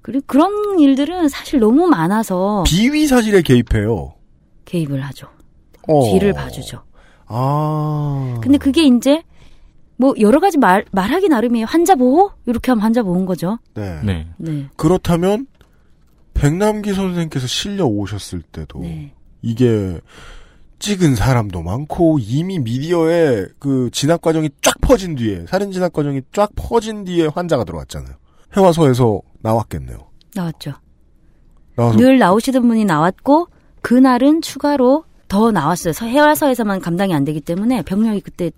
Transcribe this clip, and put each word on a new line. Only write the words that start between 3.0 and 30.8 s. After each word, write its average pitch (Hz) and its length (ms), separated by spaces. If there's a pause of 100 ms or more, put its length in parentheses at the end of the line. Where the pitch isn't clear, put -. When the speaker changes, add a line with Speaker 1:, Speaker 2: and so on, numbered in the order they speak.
Speaker 2:
사실에 214 340
개입해요. 110 720 (520)
Speaker 1:
개입을 143 400
하죠. - 220 (600)
Speaker 2:
어. 139 240
Speaker 1:
뒤를 95 220
봐주죠. 67 480 (460)
Speaker 2:
아. 143 1120
Speaker 1:
근데 262 160
그게 277 280
이제 269 380 (760)
뭐 262 220
여러 220 200
가지 339 180
말, 202 340
말하기 269 380
나름이에요. 233 380
환자 339 280
보호? 277 360 (160)
이렇게 240 240
하면 226 120
환자 226 200
보호인 185 220
거죠. 185 340 (160)
Speaker 2:
네. 98 280
Speaker 3:
네. 85 240 (100)
Speaker 1:
네. 151 380
Speaker 2:
그렇다면 185 720 (840)
백남기 202 600
선생께서 175 540
실려 196 380
오셨을 101 560
때도 - 380
Speaker 1:
네. 78 340 (280)
Speaker 2:
이게 113 580 (800)
찍은 180 360
사람도 104 460
많고 151 580
이미 151 380
미디어에 151 880 (140)
그 131 320
진압 156 300
과정이 160 280 (120)
쫙 - 200
퍼진 190 340
뒤에, 101 320
살인 196 240
진압 180 220
과정이 143 280 (120)
쫙 202 220
퍼진 220 480
뒤에 175 240
환자가 156 360
들어왔잖아요. 73 520 (420)
해와서에서 135 640 (200)
나왔겠네요. 87 560 (380)
Speaker 1:
나왔죠. 165 380 (1000)